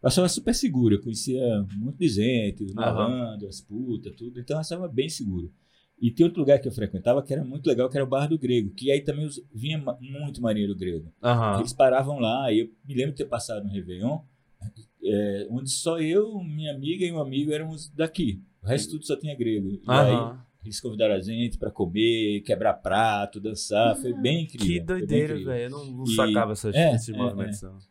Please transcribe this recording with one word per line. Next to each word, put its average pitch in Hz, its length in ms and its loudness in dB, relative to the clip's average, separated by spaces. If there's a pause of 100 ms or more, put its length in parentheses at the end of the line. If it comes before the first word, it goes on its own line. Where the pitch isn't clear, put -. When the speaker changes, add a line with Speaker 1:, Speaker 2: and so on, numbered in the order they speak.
Speaker 1:
Eu - 60 2
achava 180 220 6
super - 260 0
seguro, 123 400 4
eu 101 80 0
conhecia 127 400 -2
um 107 240 2 (180)
monte 131 140 -6
de 175 100 4
gente, 110 560 2
os 98 120 -8
Speaker 2:
Aham. 113 180 0
Speaker 1:
malandros, 110 600 -2
as - 40 -14
putas, 110 540 -6
tudo. 123 240 -12
Então 123 180 -4
eu 160 40 -2
achava 170 260 -6
bem 139 220 0
seguro. 95 440 -4 (500)
E 117 80 4
tem 160 140 6
outro 170 160 2
lugar 143 180 8
que 113 80 -2
eu 120 60 -4
frequentava 107 500 2
que - 80 -6
era 143 140 -2
muito 139 220 -4
legal, 127 240 4
que 131 80 -12
era 139 60 2
o 131 40 -6
Bar 135 180 2
do 160 120 2
Grego, 120 320 2
que 127 200 -2
aí 143 120 4
também 151 240 -4
os, 139 120 -10 (160)
vinha 135 220 -4
ma-, 139 240 -6
muito 139 400 -10
marinheiro 104 340 0
grego. 85 380 -6 (100)
Speaker 2:
Aham. 113 380 2
Speaker 1:
Eles 123 140 -4
paravam 135 440 4
lá, 123 320 0
e 107 100 4
eu 113 100 -4 (180)
me 139 60 -10
lembro 131 160 0
de 131 80 -10
ter 117 80 -4
passado 107 380 -6
no 98 60 -4
Réveillon, 98 500 -4 (840)
é, 101 460 0
onde 135 200 -6
só 165 300 -2
eu, 196 420 0
minha 151 320 -6
amiga 156 300 -4
e 170 80 -2
um 165 80 -4
amigo 143 320 -2
éramos 160 380 -8
daqui. 156 520 -2 (200)
O 92 40 -8
resto 143 260 -2
tudo 151 120 -10
só 151 100 -2
tinha 147 220 -8
grego. 110 320 0
E 98 180 -6
Speaker 2:
Aham. 123 440 4
Speaker 1:
aí 127 80 -14 (260)
eles 107 160 -10
convidaram 107 340 2
a 98 60 0
gente 113 380 -2
pra 107 120 -4
comer, 104 760 2
quebrar 98 260 2
prato, 101 680 0
dançar. 107 580 2
Foi 123 160 -4
Speaker 3:
Uhum. - 100 -4
Speaker 1:
bem 156 220 2
incrível, 117 220 -4
Speaker 2:
Que - 0 -
Speaker 1:
foi 175 120 2
bem 165 80 -6
Speaker 2:
doideira, 151 480 2
Speaker 1:
incrível. 135 180 -4
Speaker 2:
velho. 120 120 -2
Eu 123 60 -8
não, 143 140 -10 (140)
não 131 60 -8
Speaker 1:
E 117 120 2
Speaker 2:
sacava 110 360 4
essas, 104 220 -4
Speaker 1:
é, 156 200 6
Speaker 2:
esses 113 200 -2
Speaker 1:
é, 107 40 -6
Speaker 2:
movimentos, 104 440 -2
Speaker 1:
é. 95 40 -14
Speaker 2:
não. 95 120 -16 (120)